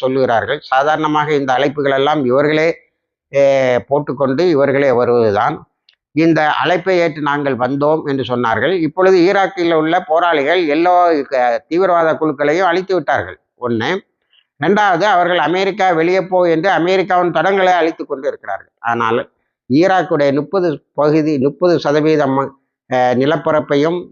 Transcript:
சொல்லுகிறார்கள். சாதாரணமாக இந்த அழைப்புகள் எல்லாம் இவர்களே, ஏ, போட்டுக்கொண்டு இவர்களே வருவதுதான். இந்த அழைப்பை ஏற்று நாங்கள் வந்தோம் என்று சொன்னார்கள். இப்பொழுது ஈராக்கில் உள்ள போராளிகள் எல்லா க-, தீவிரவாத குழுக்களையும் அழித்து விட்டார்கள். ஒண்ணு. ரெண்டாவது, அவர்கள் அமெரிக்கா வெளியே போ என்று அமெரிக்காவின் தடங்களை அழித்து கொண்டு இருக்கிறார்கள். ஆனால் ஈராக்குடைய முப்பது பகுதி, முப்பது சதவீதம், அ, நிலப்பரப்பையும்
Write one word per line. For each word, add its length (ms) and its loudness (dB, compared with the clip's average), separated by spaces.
சொல்லுகிறார்கள். 540 -2
சாதாரணமாக 760 -2
இந்த 180 0
அழைப்புகள் 420 -2
எல்லாம் 300 0
இவர்களே, 520 0
ஏ, 440 2
போட்டுக்கொண்டு 720 -2
இவர்களே 420 2
வருவதுதான். 800 0
இந்த 380 2
அழைப்பை 480 0
ஏற்று 240 -2
நாங்கள் 340 -2
வந்தோம் 480 -2
என்று 320 -4
சொன்னார்கள். 360 -2
இப்பொழுது 460 2
ஈராக்கில் 540 0
உள்ள 280 0
போராளிகள் 680 0
எல்லா 440 2
க-, 460 -2
தீவிரவாத 520 0
குழுக்களையும் 460 0
அழித்து 280 -2
விட்டார்கள். 460 -4
ஒண்ணு. 360 -2
ரெண்டாவது, 360 2
அவர்கள் 360 2
அமெரிக்கா 520 0
வெளியே 300 0
போ 220 0
என்று 280 0
அமெரிக்காவின் 600 0
தடங்களை 420 0
அழித்து 340 -2
கொண்டு 220 -8
இருக்கிறார்கள். 500 -10
ஆனால் 520 -2
ஈராக்குடைய 680 2
முப்பது 500 -4
பகுதி, 440 0
முப்பது 400 0
சதவீதம், 800 0
அ, 220 2
நிலப்பரப்பையும் 960 -2